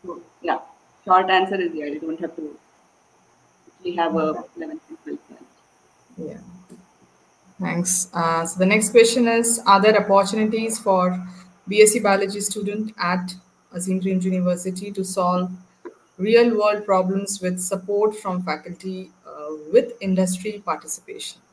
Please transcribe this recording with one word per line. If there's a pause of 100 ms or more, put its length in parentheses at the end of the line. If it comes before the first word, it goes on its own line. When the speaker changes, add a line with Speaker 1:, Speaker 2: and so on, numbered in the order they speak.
Speaker 1:
So, (200)
yeah, (440)
short
answer
is,
yeah,
you
don't
have
to (1120)
actually
have
a (100)
eleventh
and
twelfth
biology. (720)
Speaker 2:
Yeah. (1200)
Thanks.
Uh,
so
the
next
question
is,
are
there
opportunities
for (440)
B
S
C
biology
student
at (420)
Azim
Premji
University
to
solve (680)
real
world
problems
with
support
from
faculty, (160)
uh, (220)
with
industry
participation? (120)